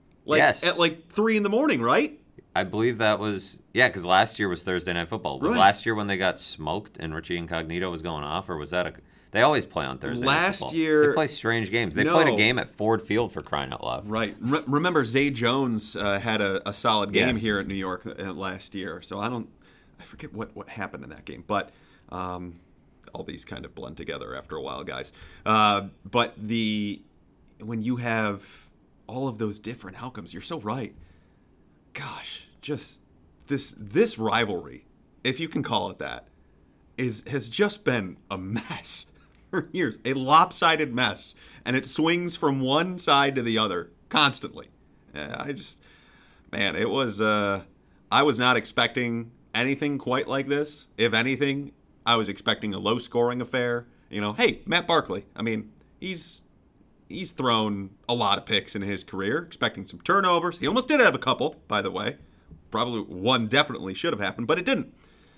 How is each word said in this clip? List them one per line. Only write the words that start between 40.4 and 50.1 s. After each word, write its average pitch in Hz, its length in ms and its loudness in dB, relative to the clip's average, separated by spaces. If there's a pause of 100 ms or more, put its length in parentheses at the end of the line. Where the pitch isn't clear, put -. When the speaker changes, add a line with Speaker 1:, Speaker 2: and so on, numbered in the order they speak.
Speaker 1:
mess, 117 420 -2 (300)
and 123 100 0
it 135 100 -2
swings 170 500 0
from 139 260 0
one 160 360 0
side 139 380 4
to 131 60 0
the 117 160 0
other 95 340 0 (180)
constantly. - 580 0 (460)
Uh, 73 260 -10
I 143 120 -8
just, - 300 -14 (720)
man, 92 240 0
it 104 140 0
was, 110 300 -2
uh, 104 440 2 (480)
I 127 120 6
was 131 160 2
not 123 160 4
expecting 117 760 -2 (220)
anything 139 440 0
quite 131 300 -2